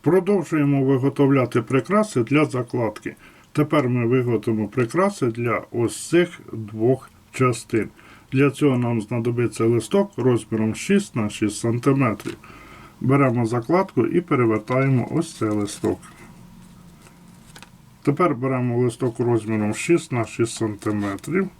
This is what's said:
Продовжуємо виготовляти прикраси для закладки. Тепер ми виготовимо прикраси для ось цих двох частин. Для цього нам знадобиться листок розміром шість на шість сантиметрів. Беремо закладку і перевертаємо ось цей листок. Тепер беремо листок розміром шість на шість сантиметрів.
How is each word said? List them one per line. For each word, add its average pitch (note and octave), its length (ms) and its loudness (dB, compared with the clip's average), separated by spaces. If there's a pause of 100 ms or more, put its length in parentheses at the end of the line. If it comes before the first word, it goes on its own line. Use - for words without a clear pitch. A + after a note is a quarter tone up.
(120)
Продовжуємо D#3 720 2
виготовляти C3+ 760 2
прикраси C3+ 600 0
для D3 220 2
закладки. A#2+ 680 -6 (360)
Тепер D3 380 0
ми B2 180 0
виготовимо A2+ 600 0
прикраси D#3 580 -2
для A#2 360 -2 (100)
ось - 380 -4
цих F3 300 2 (140)
двох A2+ 560 -2 (220)
частин. A#2 580 0 (420)
Для C3+ 200 4
цього C#3 260 2
нам A#2 240 0
знадобиться A#2 640 -2
листок A#2+ 520 2
розміром A2 580 0
шість G3 400 0
на G#2+ 140 0
шість G#2 300 -2
сантиметрів. A#2+ 760 0 (640)
Беремо B2+ 440 2
закладку A#2+ 600 0
і F3 140 0
перевертаємо B2+ 920 0
ось D#3+ 220 -4
цей A2 160 -4
листок. G#2 500 -2 (2000)
Тепер C#3+ 320 0
беремо B2 440 -2
листок B2 400 -2
розміром A2 540 0
шість - 380 0
на A#2 140 -2
шість - 280 -4
сантиметрів. G#2+ 960 -4 (100)